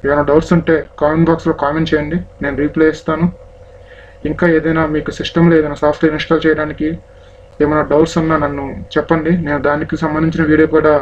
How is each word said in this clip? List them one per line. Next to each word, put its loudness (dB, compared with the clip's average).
ఏమైనా 2
డౌట్స్ 0
ఉంటే 2
కామెంట్ 2
బాక్స్లో 0
కామెంట్ -2
చేయండి, -2
నేను -4
రిప్లై 2
ఇస్తాను. -2
ఇంకా -2
ఏదైనా 0
మీకు -4
సిస్టంలో 2
ఏదైనా -2
సాఫ్ట్‌వేర్ 2
ఇన్‌స్టాల్ -2
చేయడానికి -2
ఏమైనా 2
డౌట్స్ 2
ఉన్నా 0
నన్ను -6
చెప్పండి, 0
నేను -2
దానికి -2
సంబంధించిన -2
వీడియో 4
కూడా 4